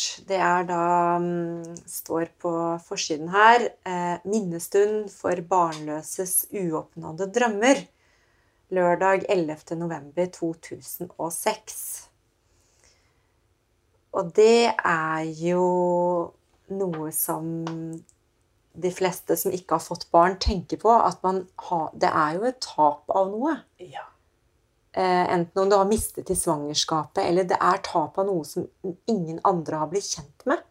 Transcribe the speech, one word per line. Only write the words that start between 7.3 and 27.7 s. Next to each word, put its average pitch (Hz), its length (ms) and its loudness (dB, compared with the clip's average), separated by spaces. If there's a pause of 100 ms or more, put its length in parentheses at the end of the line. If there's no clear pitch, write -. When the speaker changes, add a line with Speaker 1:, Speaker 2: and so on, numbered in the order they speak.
Speaker 1:
drømmer. 233 480 4 (920)
Lørdag 180 560 2
ellevte 160 480 -2
november 165 500 -4
to 170 280 -6
tusen - 640 -14
og 160 140 -6
seks." - 760 -8 (2000)
Og 180 180 -2
det 233 460 6
er 160 420 0 (140)
jo 175 1000 2 (380)
noe 170 420 -4
som 160 380 -4 (1200)
de 175 160 -4
fleste 180 460 -2
som 190 160 -2
ikke 175 220 -4
har 165 100 -2
fått - 260 -10
barn 180 280 4
tenker 180 400 -2
på, 208 100 2
at 185 340 4
man 185 240 -2 (120)
har, 160 340 -4
det - 160 0
er 156 300 2
jo 208 60 -2
et 254 160 -4
tap - 500 0
av 190 180 2
noe. 247 300 -2 (200)
Speaker 2:
Ja. - 280 -16 (920)
Speaker 1:
Eh, 180 380 2
enten 170 240 0
om 190 100 4
du 202 60 6
har 196 160 6
mistet 220 400 -2
i 185 80 0
svangerskapet, 151 880 -2
eller 180 160 2
det 185 160 2
er 180 240 2